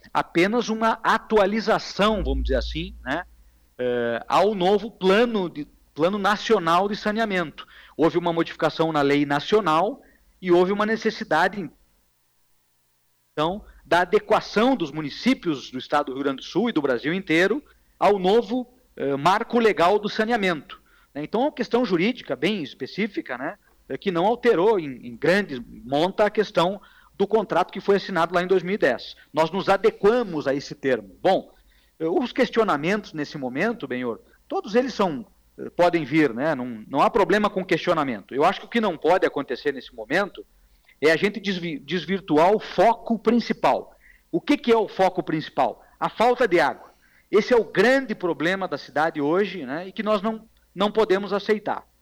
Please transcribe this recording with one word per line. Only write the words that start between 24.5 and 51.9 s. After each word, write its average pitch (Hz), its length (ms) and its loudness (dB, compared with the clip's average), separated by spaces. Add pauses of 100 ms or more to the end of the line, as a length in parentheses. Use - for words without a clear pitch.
em, 135 280 -10
em 120 100 -14
grande 160 440 0 (240)
monta 156 400 0
a 202 40 2
questão 196 500 0 (380)
do 196 80 0
contrato 202 460 0
que 196 80 -12
foi 196 160 2
assinado 180 400 -2
lá 175 80 2
em 185 40 -6
dois 185 140 2
mil 180 140 -4
e - 20 0
dez. 127 380 -2 (180)
Nós 160 160 2
nos 190 200 -2
adequamos 196 800 2
a 135 60 2
esse - 220 -6
termo. 127 460 -2
Bom, 175 280 2 (480)
eh, 160 80 -6
os 226 280 -2
questionamentos 196 800 -2
nesse 151 240 -8
momento, 143 500 -6
Benhor, 123 320 -6 (300)
todos 269 260 -4
eles 247 180 0
são, 160 320 -2 (320)
eh, 131 120 -12
podem 170 340 2
vir, 143 300 2
né? 143 200 -2
Não, 123 320 -8
não 139 160 0
há 165 80 4
problema 208 400 2
com 190 140 -6
questionamento. 143 720 -2
Eu 139 80 0
acho 190 160 2
que - 60 -18
o - 40 -20
que 233 120 -2
não 185 160 -2
pode 170 280 2
acontecer 139 460 -4
nesse 131 240 -10
momento 117 500 -4 (560)
é 147 80 6
a 160 60 4
gente 202 240 -2
desvi-, 175 400 -6
desvirtuar 165 760 0
o 214 60 4
foco 226 580 2
principal. 208 800 0 (340)
O 165 120 -2
que - 160 0
que - 160 2
é 226 40 6
o 208 120 0
foco 180 340 0
principal? 147 580 -2 (160)
A 165 120 -4
falta 247 360 2
de 175 140 2
água. 135 320 -2 (400)
Esse 214 220 2
é - 20 8
o 220 80 6
grande 240 500 2
problema 175 540 -2
da 143 100 -6
cidade 156 440 -2
hoje, 175 440 0
né? 156 220 -8
E 185 60 -16
que 220 100 -8
nós 208 180 0
não, 220 280 -6 (260)
não 202 160 0
podemos 202 400 0
aceitar. 202 540 -2 (160)